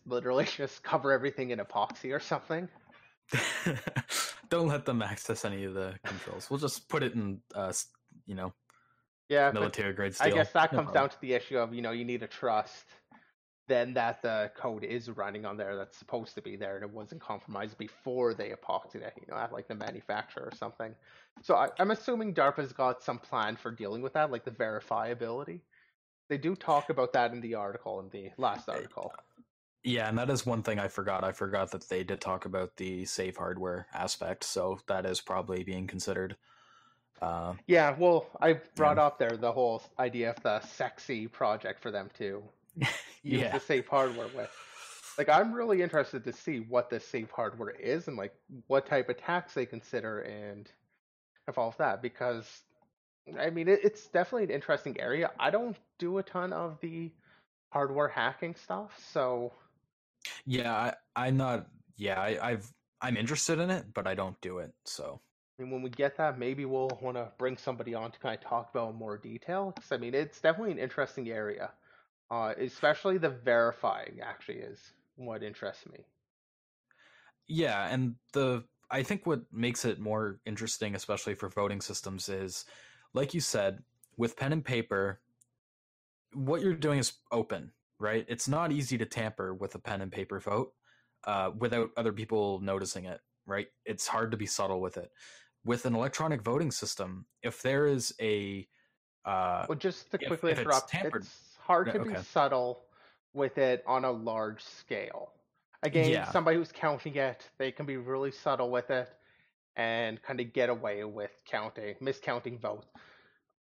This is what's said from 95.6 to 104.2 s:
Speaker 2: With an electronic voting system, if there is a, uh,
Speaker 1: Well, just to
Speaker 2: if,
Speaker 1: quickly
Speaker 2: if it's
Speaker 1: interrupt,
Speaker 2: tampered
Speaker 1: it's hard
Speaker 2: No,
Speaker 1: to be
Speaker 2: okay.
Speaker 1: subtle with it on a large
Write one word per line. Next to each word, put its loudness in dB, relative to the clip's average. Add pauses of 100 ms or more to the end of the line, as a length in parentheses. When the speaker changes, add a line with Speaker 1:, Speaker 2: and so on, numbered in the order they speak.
Speaker 2:
With 2
an 2
electronic 0
voting 2
system, -6 (160)
if -6
there 4
is 2
a, 0 (560)
uh, 2
Speaker 1:
Well, -2
just -4
to -2
Speaker 2:
if, -2
Speaker 1:
quickly 4
Speaker 2:
if 2
it's 4
Speaker 1:
interrupt, -10
Speaker 2:
tampered -2
Speaker 1:
it's -20
hard 4
Speaker 2:
No, 0
Speaker 1:
to 0
be -4
Speaker 2:
okay. -2
Speaker 1:
subtle 0 (440)
with 0
it 4
on 2
a 2
large -2